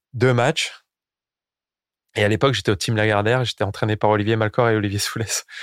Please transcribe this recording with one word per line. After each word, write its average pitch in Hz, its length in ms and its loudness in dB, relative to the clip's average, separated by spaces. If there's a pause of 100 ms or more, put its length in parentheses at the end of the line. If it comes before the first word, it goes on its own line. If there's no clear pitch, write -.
(140)
deux 127 200 2
matchs. 123 380 0 (1400)
Et 107 80 2
à 104 40 4
l'époque, 110 260 2
j'étais - 160 -4
au 101 60 2
Team - 200 -4
Lagardère, 107 480 2
j'étais 107 200 -4
entraîné 107 320 -2
par 104 160 2
Olivier 107 240 2
Malcor 110 340 0
et 110 60 2
Olivier 104 240 -2
Soulès. - 460 -6 (180)